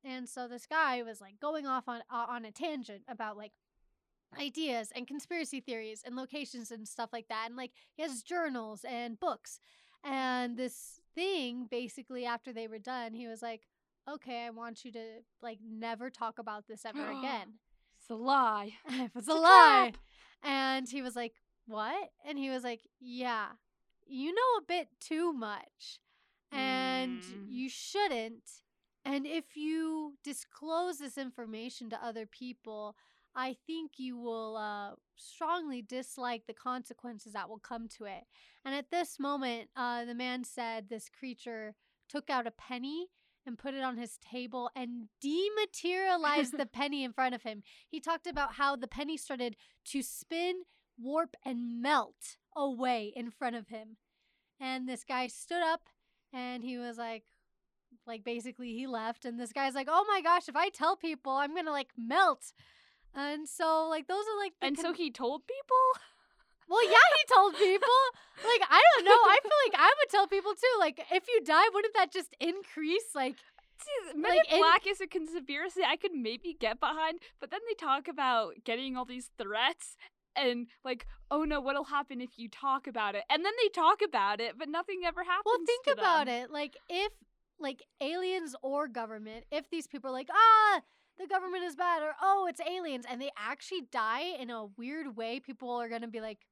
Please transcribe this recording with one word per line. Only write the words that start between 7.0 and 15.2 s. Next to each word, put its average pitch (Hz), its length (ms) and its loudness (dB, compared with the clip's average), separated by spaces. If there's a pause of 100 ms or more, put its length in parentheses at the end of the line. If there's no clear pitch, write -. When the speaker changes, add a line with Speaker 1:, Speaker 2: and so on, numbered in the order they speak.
Speaker 1:
like 226 140 -10
that. 220 200 -6
And, 240 100 -14
like, 254 140 -10 (220)
he 302 100 -10
has 262 200 -8
journals 254 640 -6
and 240 340 -8
books. - 400 -6 (440)
And 254 540 -4
this - 420 -10 (140)
thing, 269 560 -4
basically, 247 560 -8
after 240 280 -6
they 226 140 -8
were 220 120 -12
done, 240 340 -8
he 233 140 -12
was 226 140 -14
like, 226 260 -10 (420)
"Okay, 254 360 -10
I 240 40 -10
want 233 360 -14
you 240 80 -16
to, 226 260 -14 (220)